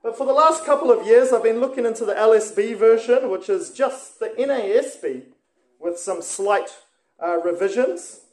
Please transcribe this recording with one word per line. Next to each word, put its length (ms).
But 140
for 80
the 80
last 200
couple 280
of 120
years, 280
I've 100
been 160
looking 260
into 200
the 120
L 160
S 200
B 220
version, 540
which 200
is 240
just 480
the 180
N 120
A 120
S 180
B 280
with 180
some 240
slight, 480
uh, 180
revisions. 840